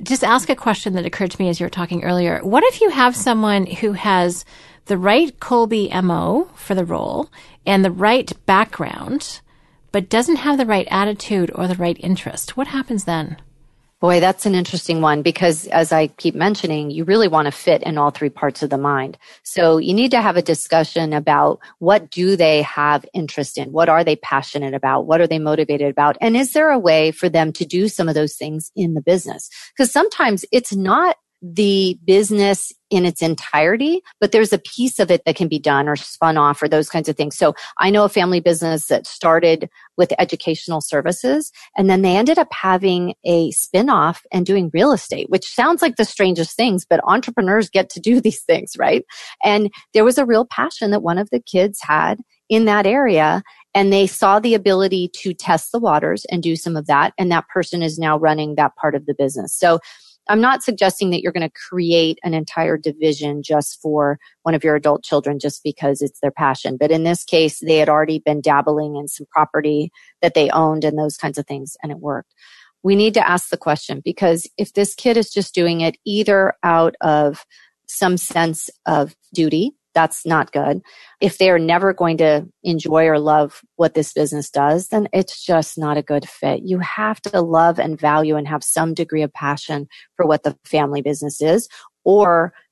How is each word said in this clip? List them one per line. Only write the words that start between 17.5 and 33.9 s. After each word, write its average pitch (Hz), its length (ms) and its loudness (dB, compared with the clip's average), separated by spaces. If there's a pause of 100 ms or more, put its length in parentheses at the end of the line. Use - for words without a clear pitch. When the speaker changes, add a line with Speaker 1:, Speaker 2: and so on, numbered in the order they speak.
Speaker 2:
fit 151 320 0
in 156 160 -4
all 147 140 2
three 147 160 -4
parts - 340 -4
of 147 80 -4
the 139 80 -2
mind. 139 400 -4 (240)
So 165 360 2
you 160 140 -2
need 240 200 2
to 233 100 4
have 175 140 0
a 175 60 2
discussion 160 720 -2
about 151 460 2 (220)
what 175 320 2
do 185 240 0
they 156 260 4
have 147 500 -2
interest 151 460 -6
in? 135 140 -10
What 165 160 2
are 165 160 4
they 156 100 0
passionate 139 600 -4
about? 135 320 0
What 165 140 2
are 170 60 4
they 160 140 -2
motivated 151 500 0
about? 147 300 2
And 226 160 2
is 262 160 -2
there 311 180 2
a 269 80 2
way 160 320 4
for 175 180 -2
them 160 260 0
to 180 100 -8
do 185 240 -2
some 175 200 -2
of 156 60 0
those 151 220 -2
things 156 400 -10
in 170 180 -2
the 143 80 -4
business? - 480 -2 (260)
'Cause 262 140 2
sometimes 285 640 0
it's 240 240 0
not 233 400 2 (240)
the 190 640 0
business 202 680 2 (180)
in 180 160 2
its 170 160 -4
entirety, 190 800 0 (180)